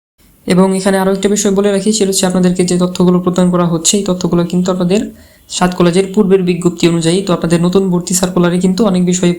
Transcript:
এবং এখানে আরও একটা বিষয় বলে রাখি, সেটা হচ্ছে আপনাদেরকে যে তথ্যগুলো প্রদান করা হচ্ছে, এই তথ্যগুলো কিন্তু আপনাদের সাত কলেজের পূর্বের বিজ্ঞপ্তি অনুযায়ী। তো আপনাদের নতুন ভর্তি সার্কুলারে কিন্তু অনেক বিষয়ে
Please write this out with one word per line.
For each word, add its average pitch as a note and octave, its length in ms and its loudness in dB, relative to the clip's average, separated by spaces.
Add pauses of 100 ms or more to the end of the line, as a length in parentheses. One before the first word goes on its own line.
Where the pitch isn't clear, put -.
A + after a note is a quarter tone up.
(480)
এবং F#3 280 4
এখানে F#3+ 240 0
আরও F#3+ 140 0
একটা G3 160 -2
বিষয় G#3 260 0
বলে G3+ 160 0
রাখি, G3 220 0
সেটা G3 180 0
হচ্ছে F#3+ 160 -2
আপনাদেরকে F3+ 380 0
যে F3 120 -2
তথ্যগুলো F3+ 440 2
প্রদান F3+ 300 0
করা F3 160 2
হচ্ছে, E3 300 -2
এই G#3 80 -2
তথ্যগুলো F3+ 440 -2
কিন্তু F3+ 220 0
আপনাদের F#3 300 0 (480)
সাত F3+ 260 0
কলেজের F3+ 360 2
পূর্বের G3 320 2
বিজ্ঞপ্তি F3 440 -2
অনুযায়ী। E3+ 360 0
তো - 100 -4
আপনাদের E3+ 280 0
নতুন F#3 280 2
ভর্তি F3 240 -2
সার্কুলারে F3+ 460 0
কিন্তু F#3 260 0
অনেক F3+ 200 0
বিষয়ে F3 320 0